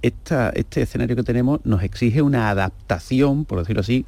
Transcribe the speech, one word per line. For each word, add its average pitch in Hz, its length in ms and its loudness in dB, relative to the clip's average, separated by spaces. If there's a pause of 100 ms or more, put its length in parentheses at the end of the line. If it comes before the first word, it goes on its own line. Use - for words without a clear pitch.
esta, 123 480 0
este - 320 -2
escenario 123 320 -2
que 120 80 0
tenemos 123 420 0
nos 101 200 0
exige 117 380 0
una 131 280 2
adaptación, 131 920 0
por 98 160 -4
decirlo 101 220 -2
así, 120 260 0